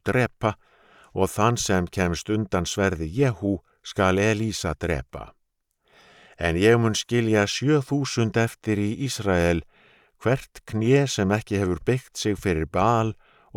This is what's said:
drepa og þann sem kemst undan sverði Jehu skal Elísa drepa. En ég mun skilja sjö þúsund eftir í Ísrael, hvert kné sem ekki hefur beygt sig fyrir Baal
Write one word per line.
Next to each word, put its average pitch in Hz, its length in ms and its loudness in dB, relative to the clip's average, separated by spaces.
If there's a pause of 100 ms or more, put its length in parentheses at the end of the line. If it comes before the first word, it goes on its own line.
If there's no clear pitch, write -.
drepa 113 500 -2 (560)
og 95 220 0
þann 113 260 2
sem 92 320 0
kemst 87 380 -2
undan 104 400 -2
sverði 92 420 -2
Jehu 107 460 0 (260)
skal 95 360 0
Elísa 104 600 0
drepa. 71 540 -6 (1040)
En 85 240 -2
ég 113 160 6
mun 113 160 2
skilja 110 560 0
sjö 147 320 0
þúsund 127 560 -2
eftir 113 400 -2
í 104 140 0 (160)
Ísrael, 87 560 2 (580)
hvert - 480 -4
kné 123 400 2
sem 98 240 0
ekki 107 240 -2
hefur 90 280 0
beygt - 320 -2
sig 104 200 -2
fyrir 80 320 -2
Baal 110 460 0 (420)